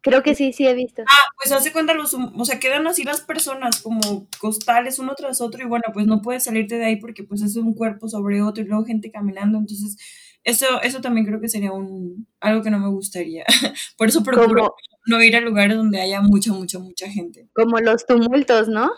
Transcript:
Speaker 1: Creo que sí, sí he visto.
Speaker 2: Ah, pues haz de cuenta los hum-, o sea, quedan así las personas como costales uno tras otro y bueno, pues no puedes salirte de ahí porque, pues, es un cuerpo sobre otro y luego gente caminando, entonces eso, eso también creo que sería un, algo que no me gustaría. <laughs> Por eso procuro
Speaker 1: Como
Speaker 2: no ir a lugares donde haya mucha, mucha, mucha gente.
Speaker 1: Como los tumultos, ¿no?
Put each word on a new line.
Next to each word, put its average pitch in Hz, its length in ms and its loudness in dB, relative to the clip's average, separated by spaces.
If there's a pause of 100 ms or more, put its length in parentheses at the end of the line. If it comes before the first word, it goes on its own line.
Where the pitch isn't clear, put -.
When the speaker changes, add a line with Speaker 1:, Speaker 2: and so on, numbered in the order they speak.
Speaker 1:
Creo 262 180 6
que 294 120 4
sí, 269 180 0
sí 277 140 2
he 254 80 4
visto. 247 340 -6
Speaker 2:
Ah, 277 200 8 (100)
pues 269 120 -2
haz 269 140 2
de 311 80 -4
cuenta 320 220 0
los 302 180 -4
hum-, 247 260 -6
o 240 60 -2
sea, 247 160 -2
quedan 285 260 0
así 339 180 -2
las 285 180 -4
personas 269 580 -4
como 208 480 -4 (100)
costales 233 600 0
uno 262 160 -8
tras 269 260 -6
otro 233 220 -8
y 247 40 -10
bueno, 233 180 -4 (100)
pues 208 120 0
no 220 140 4
puedes 247 240 -4
salirte 220 320 -4
de 233 80 -4
ahí 220 120 0
porque, 220 280 -14
pues, 202 160 -8
es 208 160 -4
un 226 160 -2
cuerpo 220 340 -4
sobre 202 360 -2
otro 214 200 -4
y 196 40 -6
luego 214 180 0
gente 220 260 -4
caminando, 202 460 -2
entonces 208 400 -6 (480)
eso, 247 220 0 (160)
eso 262 180 -4
también 226 260 0
creo 214 140 -4
que 226 80 -6
sería 202 240 -4
un, 190 540 -10 (120)
algo 214 240 0
que 214 80 -2
no 208 80 2
me 196 120 -2
gustaría. 180 560 -6
<laughs> - 500 -2
Por 220 120 2
eso 226 140 2
procuro 233 420 6
Speaker 1:
Como - 100 0 (320)
Speaker 2:
no 226 160 4
ir 226 140 6
a 233 40 4
lugares 214 380 2
donde 214 240 0
haya 196 180 -2
mucha, 202 320 4
mucha, 185 260 -8
mucha 185 320 -14
gente. 175 440 -12
Speaker 1:
Como 226 240 2
los 226 260 2
tumultos, 240 640 4
¿no? 226 300 0